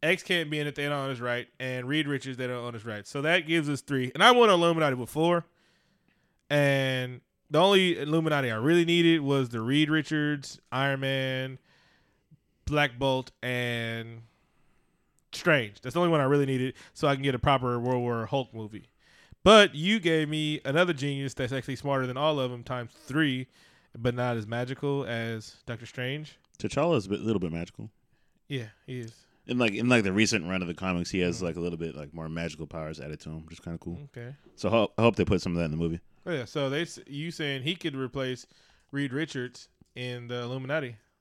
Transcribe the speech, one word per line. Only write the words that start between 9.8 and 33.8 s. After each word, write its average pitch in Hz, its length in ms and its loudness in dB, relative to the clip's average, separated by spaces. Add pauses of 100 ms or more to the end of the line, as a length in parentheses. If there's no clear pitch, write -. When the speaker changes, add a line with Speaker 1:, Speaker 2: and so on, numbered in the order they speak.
Speaker 1:
Richards, 147 680 -2 (120)
Iron 135 280 0
Man, 131 580 -4 (1080)
Black 143 340 0
Bolt, 131 320 0 (100)
and 117 800 -6 (1080)
Strange. 123 500 0
That's 127 120 -10
the 170 60 0
only 175 120 4
one 156 100 4
I 135 40 2
really 143 200 4
needed 131 300 -2 (180)
so - 140 0
I 139 80 4
can 135 80 -6
get 139 120 0
a 117 40 -2
proper 123 400 2
World 123 220 0
War 117 240 -2
Hulk 131 280 -4
movie. 107 360 -12 (540)
But 202 320 10
you 190 240 2
gave 160 300 2
me 151 360 -2
another 170 280 2
genius 139 400 -4
that's 127 200 -4
actually 135 220 -6
smarter 135 320 -2
than 127 100 -6
all 151 220 0
of 127 120 -2
them 123 120 -12
times 120 280 -8 (140)
three, 131 420 0 (500)
but 120 180 -2
not 123 220 -2
as 104 100 -6
magical 127 580 -4
as 113 600 -8
Doctor 117 200 -12
Strange. 135 520 -8 (200)
Speaker 2:
T'Challa 156 400 2
is 98 80 0
a 95 40 -12
bit, 101 100 -2
little 107 200 2
bit 87 120 -4
magical. 85 380 -10 (580)
Speaker 1:
Yeah, 127 200 -8 (200)
he 127 140 -10
is. 113 120 -14 (320)
Speaker 2:
In, 123 140 -2
like, 113 140 4
in, 113 140 0
like, 123 160 6
the 95 100 0
recent 104 360 2
run 92 140 -2
of 85 40 -4
the 85 60 -4
comics, 87 380 -2
he 95 80 0
has 87 180 2
Speaker 1:
Mm-hmm. 90 80 -4
Speaker 2:
like, 82 120 -4
a - 20 -8
little 85 180 -4
bit, 82 180 -6
like, 73 160 -12
more 82 160 -10
magical 80 380 -8
powers 78 340 -10
added 76 200 -10
to - 100 -16
him, 80 160 -12
which - 80 -20
is 80 60 -20
kinda 85 180 -10
cool. 87 280 -10